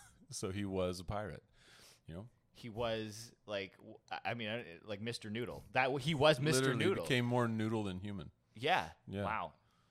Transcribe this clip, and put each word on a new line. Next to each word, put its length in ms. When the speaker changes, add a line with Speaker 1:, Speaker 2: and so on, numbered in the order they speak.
Speaker 1:
<laughs> 40
So 200
he 160
was 340
a 40
pirate. 380
You 100
know. 100
Speaker 2:
He 160
was 640
like, 320
w-, 180
I, 200
I 20
mean, 160
I, 120
like 140
Mister 300
Noodle. 420
That 120
w-, 200
he 100
was 240
Mister 280
Speaker 1:
Literally 180
Speaker 2:
Noodle. 200
Speaker 1:
became 200
more 240
noodle 360
than 140
human. 300
Speaker 2:
Yeah. 300
Speaker 1:
Yeah. 180
Speaker 2:
Wow. 280